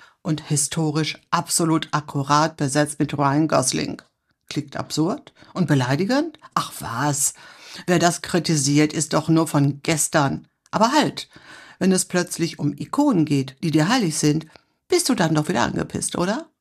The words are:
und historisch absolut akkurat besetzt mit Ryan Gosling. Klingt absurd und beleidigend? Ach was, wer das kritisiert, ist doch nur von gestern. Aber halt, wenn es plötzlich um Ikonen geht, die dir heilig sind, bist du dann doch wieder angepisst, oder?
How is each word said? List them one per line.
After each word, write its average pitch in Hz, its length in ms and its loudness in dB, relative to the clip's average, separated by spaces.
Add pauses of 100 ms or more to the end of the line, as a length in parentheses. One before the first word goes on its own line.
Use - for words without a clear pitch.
(220)
und 156 200 -2
historisch 151 760 -2 (140)
absolut 165 600 0
akkurat 147 640 0
besetzt 147 420 0
mit 147 180 -2
Ryan 143 300 2
Gosling. 143 540 -2 (480)
Klingt 139 280 -8
absurd 160 560 -4 (200)
und 175 140 0
beleidigend? 160 720 0 (160)
Ach - 240 -2
was, 135 540 -2 (520)
wer 180 140 2
das 170 220 2
kritisiert, 151 720 2
ist 156 200 -4
doch 160 160 0
nur 160 180 4
von 143 360 0
gestern. 151 640 0 (240)
Aber 214 200 2
halt, 262 380 0 (480)
wenn 185 140 2
es 185 140 2
plötzlich 170 540 -4
um 147 180 -2
Ikonen 262 480 2
geht, 135 380 -2
die 170 80 0
dir 156 160 4
heilig 214 300 0
sind, 151 300 0 (400)
bist 349 220 2
du 262 60 4
dann 160 200 2
doch 151 120 0
wieder - 160 0
angepisst, - 540 -4
oder? 208 320 -4 (120)